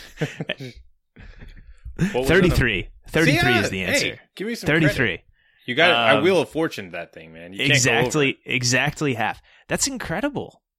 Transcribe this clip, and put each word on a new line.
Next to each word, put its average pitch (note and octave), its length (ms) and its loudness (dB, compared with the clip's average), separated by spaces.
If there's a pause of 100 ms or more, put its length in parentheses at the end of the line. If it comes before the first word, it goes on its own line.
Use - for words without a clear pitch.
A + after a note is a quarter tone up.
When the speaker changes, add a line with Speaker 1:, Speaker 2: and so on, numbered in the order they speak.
(2000)
Speaker 1:
What G3+ 180 -2
was B2+ 80 0
it? C3+ 60 -2
Speaker 2:
Thirty-three. C3 600 4 (200)
Thirty-three - 440 2
Speaker 1:
See, A2+ 80 4
Speaker 2:
is - 100 -2
the - 80 -4
Speaker 1:
yeah, F#2+ 120 -4
Speaker 2:
answer. C4+ 160 0
Speaker 1:
hey, G2 140 -10 (140)
give G3+ 140 -8
me A#3 80 -4
some - 100 -10
Speaker 2:
Thirty-three. D3+ 280 2
Speaker 1:
credit. A2 260 -2 (460)
You B2 80 -6
got E3 160 4
it. - 40 4
I A#2 220 4
Speaker 2:
Um, G#2+ 80 2
Speaker 1:
Wheel F3+ 160 4
of - 80 0
Fortune C3+ 420 -6
that E2+ 220 -12
thing, D#2+ 200 -20
man. E2+ 200 -18
You G2 80 -12
can't C#3 100 0
go D3+ 40 4
over B2+ 260 2
Speaker 2:
exactly, C3+ 300 0
Speaker 1:
it. - 140 -6
Speaker 2:
exactly B2+ 720 0
half. G#2+ 260 -4 (280)
That's - 180 -2
incredible. B3 720 -6 (180)